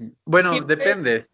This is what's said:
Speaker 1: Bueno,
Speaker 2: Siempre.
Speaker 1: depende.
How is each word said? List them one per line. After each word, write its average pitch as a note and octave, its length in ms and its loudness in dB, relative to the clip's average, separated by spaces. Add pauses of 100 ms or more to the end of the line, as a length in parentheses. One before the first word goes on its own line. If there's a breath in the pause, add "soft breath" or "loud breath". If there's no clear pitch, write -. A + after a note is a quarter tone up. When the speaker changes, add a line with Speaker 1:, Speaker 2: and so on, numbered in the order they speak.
(260)
Speaker 1:
Bueno, F3+ 260 4
Speaker 2:
Siempre. D3+ 260 -2
Speaker 1:
depende. E3+ 560 -2